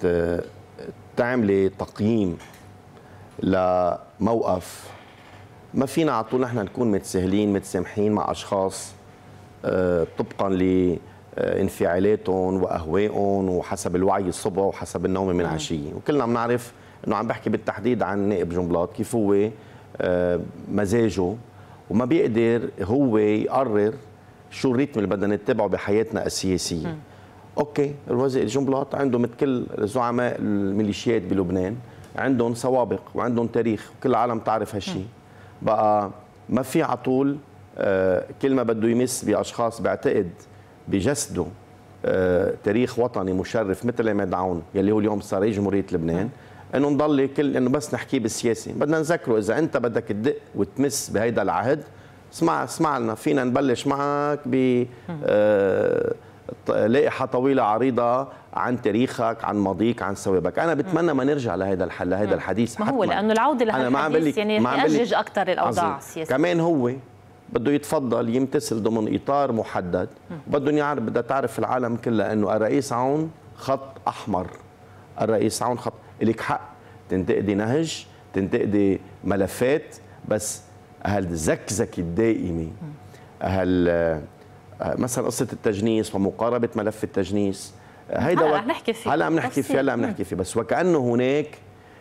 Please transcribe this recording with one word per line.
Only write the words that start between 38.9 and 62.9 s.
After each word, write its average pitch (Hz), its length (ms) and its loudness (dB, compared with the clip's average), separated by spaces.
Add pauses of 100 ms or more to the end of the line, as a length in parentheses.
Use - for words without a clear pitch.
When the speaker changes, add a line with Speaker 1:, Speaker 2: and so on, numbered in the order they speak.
Speaker 1:
بأشخاص 104 560 0
بعتقد 95 480 0 (580)
بجسده، 98 580 0 (600)
آه، 92 480 2 (100)
تاريخ 117 360 0
وطني 104 340 0
مشرف 95 520 -2
مثل 117 240 0
عماد 101 240 0
عون 90 280 -2 (140)
يلي 98 160 4
هو 107 80 2
اليوم 104 220 0
صار 95 200 -2
رئيس 107 140 2
جمهورية 98 360 0
لبنان، 85 320 0
Speaker 2:
مم. 113 60 -4 (460)
Speaker 1:
إنه 143 140 2
نضل 143 480 2
كل، 139 200 0
إنه 127 120 2
بس 143 240 -2
نحكيه - 260 -2
بالسياسة. 113 540 -2
بدنا 156 260 0
نذكره: 151 380 0
إذا 110 220 0
أنت 156 180 0
بدك 117 260 -2
تدق 113 320 -2 (200)
وتمس 135 540 -2
بهيدا 113 320 0
العهد، 101 420 0 (500)
اسمع، 156 300 0
اسمع 143 340 0
لنا، 113 180 -2
فينا 143 280 0
نبلش 127 440 0
معك 143 580 0
ب، 127 400 2 (240)
Speaker 2:
مم. 160 160 -8
Speaker 1:
آه، 101 880 2 (520)
ط-، 113 60 -2
لائحة 120 540 2
طويلة 131 380 2
عريضة 120 640 2 (260)
عن 123 280 -2
تاريخك، 117 640 0
عن 104 140 0
ماضيك، 101 440 2
عن 95 140 -2
سوابك. 90 440 0
أنا 160 140 2
بتمنى 170 400 0
ما 131 100 2
نرجع 131 320 0
لهيدا 95 300 0
الح-، - 180 -6
لهيدا 95 280 0
Speaker 2:
مم. 90 60 0
Speaker 1:
الحديث 104 440 -2
Speaker 2:
ما 214 80 0
هو 247 140 2